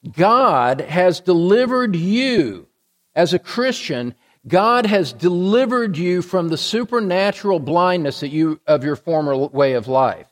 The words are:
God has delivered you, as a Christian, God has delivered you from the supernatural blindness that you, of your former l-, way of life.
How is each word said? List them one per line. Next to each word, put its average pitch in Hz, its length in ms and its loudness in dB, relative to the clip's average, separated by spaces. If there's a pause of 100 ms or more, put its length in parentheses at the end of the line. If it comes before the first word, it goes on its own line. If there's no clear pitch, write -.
(120)
God 165 680 2
has 180 400 0
delivered 214 720 2
you, 185 720 -2 (480)
as 165 180 2
a 180 60 0
Christian, 160 760 -6 (340)
God 220 380 2
has 190 260 0
delivered 196 880 0
you 180 240 0
from 175 260 -2
the 160 80 -2
supernatural 202 1040 -2
blindness 165 600 0
that 143 100 -8
you, 156 360 0
of 151 160 2
your 147 140 -4
former 151 380 -2
l-, 135 160 -2
way 135 240 0
of 113 120 -4
life. 127 460 0